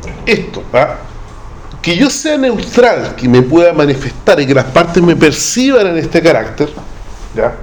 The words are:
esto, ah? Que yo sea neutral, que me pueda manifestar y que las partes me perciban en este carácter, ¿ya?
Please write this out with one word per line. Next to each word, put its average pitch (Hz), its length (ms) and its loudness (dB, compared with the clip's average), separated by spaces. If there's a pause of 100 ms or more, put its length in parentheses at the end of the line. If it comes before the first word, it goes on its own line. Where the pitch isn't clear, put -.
(260)
esto, - 360 -2 (100)
ah? 120 240 0 (840)
Que 170 160 -2
yo 262 140 2
sea 302 260 -2
neutral, 233 800 0
que 127 120 -2
me 123 140 6
pueda 165 300 4
manifestar 147 680 0
y 139 60 -2
que 135 80 2
las 127 100 2
partes 170 380 2
me 170 120 4
perciban 208 720 2
en 165 120 -2
este 160 240 0
carácter, 147 480 0 (640)
¿ya? 113 280 -2